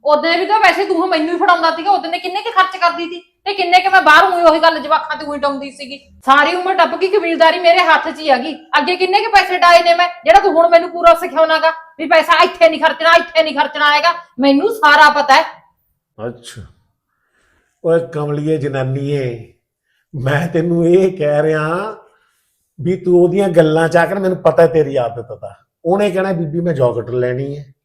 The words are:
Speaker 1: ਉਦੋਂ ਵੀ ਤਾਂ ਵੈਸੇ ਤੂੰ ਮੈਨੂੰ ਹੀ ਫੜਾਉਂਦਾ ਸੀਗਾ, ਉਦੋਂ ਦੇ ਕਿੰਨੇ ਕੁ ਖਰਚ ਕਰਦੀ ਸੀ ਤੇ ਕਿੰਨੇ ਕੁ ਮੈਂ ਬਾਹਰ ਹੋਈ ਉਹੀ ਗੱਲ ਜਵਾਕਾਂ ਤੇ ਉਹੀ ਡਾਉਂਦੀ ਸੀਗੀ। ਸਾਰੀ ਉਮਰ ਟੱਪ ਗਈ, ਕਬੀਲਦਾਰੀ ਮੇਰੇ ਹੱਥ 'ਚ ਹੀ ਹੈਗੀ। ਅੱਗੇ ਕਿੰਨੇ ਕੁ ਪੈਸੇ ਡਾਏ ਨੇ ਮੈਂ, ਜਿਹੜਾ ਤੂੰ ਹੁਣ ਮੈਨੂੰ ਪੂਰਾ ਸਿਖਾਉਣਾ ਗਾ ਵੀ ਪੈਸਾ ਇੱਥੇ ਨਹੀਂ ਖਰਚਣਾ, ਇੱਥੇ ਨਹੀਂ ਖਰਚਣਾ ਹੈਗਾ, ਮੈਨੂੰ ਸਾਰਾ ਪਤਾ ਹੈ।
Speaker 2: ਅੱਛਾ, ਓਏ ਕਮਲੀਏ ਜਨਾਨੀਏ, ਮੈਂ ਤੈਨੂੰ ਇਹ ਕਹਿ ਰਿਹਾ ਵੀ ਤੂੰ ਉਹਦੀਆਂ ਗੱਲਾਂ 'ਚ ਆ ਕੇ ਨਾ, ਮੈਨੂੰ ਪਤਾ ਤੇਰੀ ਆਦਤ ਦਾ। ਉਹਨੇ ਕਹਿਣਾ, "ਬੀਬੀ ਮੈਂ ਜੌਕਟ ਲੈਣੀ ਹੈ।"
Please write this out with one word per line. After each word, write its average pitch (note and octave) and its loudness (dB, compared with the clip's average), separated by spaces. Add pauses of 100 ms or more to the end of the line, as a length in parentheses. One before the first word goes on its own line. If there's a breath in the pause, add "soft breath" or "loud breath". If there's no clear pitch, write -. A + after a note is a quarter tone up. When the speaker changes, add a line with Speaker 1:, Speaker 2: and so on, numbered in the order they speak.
Speaker 1:
ਉਦੋਂ D4+ 0
ਵੀ F#4 -4
ਤਾਂ G#4+ 0
ਵੈਸੇ F#4+ 2
ਤੂੰ F4 -2
ਮੈਨੂੰ E4 -4
ਹੀ F4 -6
ਫੜਾਉਂਦਾ E4 0
ਸੀਗਾ, E4 -4
ਉਦੋਂ E4 -2
ਦੇ F4 -6
ਕਿੰਨੇ F4+ -8
ਕੁ A4+ -8
ਖਰਚ F#4 -2
ਕਰਦੀ E4+ -2
ਸੀ E4+ -12 (240)
ਤੇ G4 -6
ਕਿੰਨੇ F4+ 0
ਕੁ F#4 2
ਮੈਂ F#4 4
ਬਾਹਰ D#4 6
ਹੋਈ F4+ 0
ਉਹੀ D#4+ 4
ਗੱਲ D#4+ 2
ਜਵਾਕਾਂ D4+ -4
ਤੇ D4+ -12
ਉਹੀ C#4+ -10
ਡਾਉਂਦੀ C#4 -6
ਸੀਗੀ। C#4 -18 (280)
ਸਾਰੀ D4 2
ਉਮਰ F4+ -4
ਟੱਪ E4+ 0
ਗਈ, F#4 0
ਕਬੀਲਦਾਰੀ E4 2
ਮੇਰੇ F4 4
ਹੱਥ E4 0
'ਚ C#4 -10
ਹੀ D#4 -6
ਹੈਗੀ। C4+ 0 (240)
ਅੱਗੇ F4+ -2
ਕਿੰਨੇ F#4 0
ਕੁ A4 -6
ਪੈਸੇ F#4+ 2
ਡਾਏ F4 6
ਨੇ E4+ 2
ਮੈਂ, F4 0 (160)
ਜਿਹੜਾ E4+ 6
ਤੂੰ G4+ 0
ਹੁਣ E4 2
ਮੈਨੂੰ E4+ 2
ਪੂਰਾ E4+ 4
ਸਿਖਾਉਣਾ D#4+ 0
ਗਾ E4 2
ਵੀ - -14
ਪੈਸਾ D#4+ 2
ਇੱਥੇ - 2
ਨਹੀਂ D#4 -2
ਖਰਚਣਾ, D#4+ 0
ਇੱਥੇ E4+ 2
ਨਹੀਂ D4+ -4
ਖਰਚਣਾ D4 0
ਹੈਗਾ, D#4+ 0 (280)
ਮੈਨੂੰ C#4 2
ਸਾਰਾ D4 4
ਪਤਾ C4+ 4
ਹੈ। D#4+ 4 (880)
Speaker 2:
ਅੱਛਾ, - -16 (1200)
ਓਏ E3 2 (140)
ਕਮਲੀਏ D3+ -4
ਜਨਾਨੀਏ, C3+ -6 (600)
ਮੈਂ D3 -4
ਤੈਨੂੰ E3+ -2
ਇਹ F#3 2
ਕਹਿ D3 0
ਰਿਹਾ D#3 -4 (840)
ਵੀ F3 -4
ਤੂੰ F3 2
ਉਹਦੀਆਂ F#3 0
ਗੱਲਾਂ D#3+ 2
'ਚ D#3 -2
ਆ E3+ 4
ਕੇ F3+ -6
ਨਾ, G3+ -6
ਮੈਨੂੰ F#3 -2
ਪਤਾ E3 2
ਤੇਰੀ D3 -2
ਆਦਤ A#2 -8
ਦਾ। G2 -18 (280)
ਉਹਨੇ G3 0
ਕਹਿਣਾ, F#3+ -4
"ਬੀਬੀ E3 -6
ਮੈਂ E3+ -2
ਜੌਕਟ A#2+ -2
ਲੈਣੀ B2+ -6
ਹੈ।" C#3+ -20 (100)